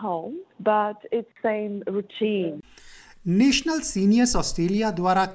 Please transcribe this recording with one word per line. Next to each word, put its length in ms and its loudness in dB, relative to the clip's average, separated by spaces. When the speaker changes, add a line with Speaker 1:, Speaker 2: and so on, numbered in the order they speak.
Speaker 1:
home, 400 -6
but 380 -2
it's 380 -4
same 320 -4
routine. 600 -4
Speaker 2:
नेशनल 580 2
सीनियर्स 520 2
ऑस्ट्रेलिया 640 0
द्वारा 260 2